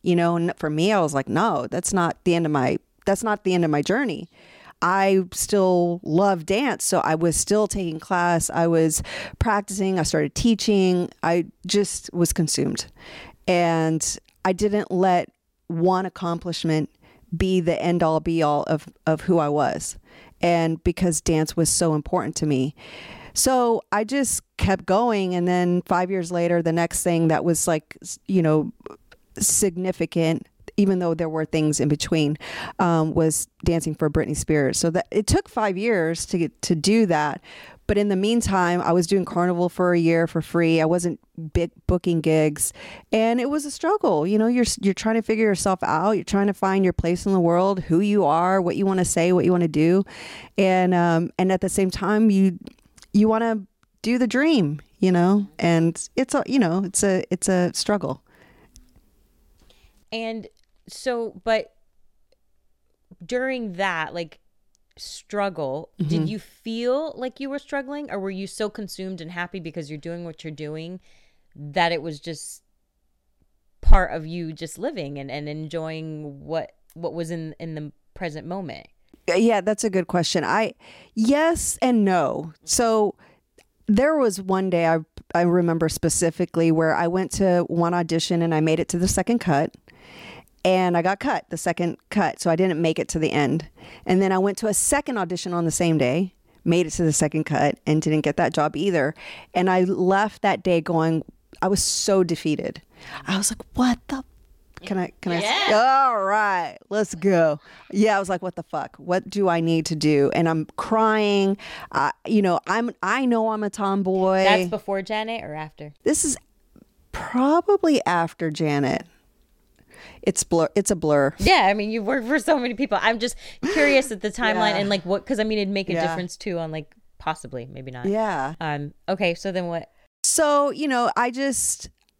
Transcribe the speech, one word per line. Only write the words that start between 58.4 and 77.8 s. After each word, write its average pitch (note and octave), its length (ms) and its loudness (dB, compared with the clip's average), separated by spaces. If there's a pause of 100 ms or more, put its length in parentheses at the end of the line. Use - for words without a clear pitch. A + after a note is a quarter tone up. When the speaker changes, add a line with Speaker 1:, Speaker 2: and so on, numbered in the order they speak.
Speaker 2:
And A3+ 360 -8 (400)
so, A#3 560 -6
but A3 300 -2 (1500)
during B3 500 -4
that, F3 400 -4
like, E3+ 260 -10 (560)
struggle, E3 1000 -6
did D#3 100 -2
Speaker 1:
Mm-hmm. D#3+ 180 0
Speaker 2:
you A2 120 -6
feel B3 800 -4
like B3+ 240 -10
you C4+ 100 -8
were C#4 80 -6
struggling, C#4+ 520 -8
or G3+ 80 -6
were G3 120 -6
you F#3+ 160 -8
so G#3 240 -6
consumed F#3+ 500 -12
and E3 100 -14
happy F3 300 -10
because D3+ 300 -12
you're D3+ 80 -12
doing E3+ 260 -12
what E3 200 -16
you're D#3 60 -10
doing D#3 500 -12 (540)
that E3 380 -2
it D3+ 100 -4
was D3+ 180 -10
just - 420 -14 (1200)
part G3 320 10
of D#3 140 -8
you E3 260 -8
just D#3 260 -12
living E3+ 400 -8
and, C#3 120 -12
and D3 180 -8
enjoying D#3 920 -10
what, D3+ 320 -8 (220)
what E3 200 -8
was E3 160 -8
in, D#3+ 280 -10
in E3 160 -10
the D3+ 180 -10 (220)